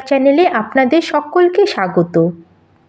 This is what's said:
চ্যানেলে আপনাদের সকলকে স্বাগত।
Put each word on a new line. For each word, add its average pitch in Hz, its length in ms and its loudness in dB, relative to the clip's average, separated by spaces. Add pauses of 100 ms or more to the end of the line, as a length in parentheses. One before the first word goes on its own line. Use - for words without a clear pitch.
চ্যানেলে 277 380 2 (180)
আপনাদের 262 420 0
সকলকে 349 640 0
স্বাগত। 175 480 -2 (720)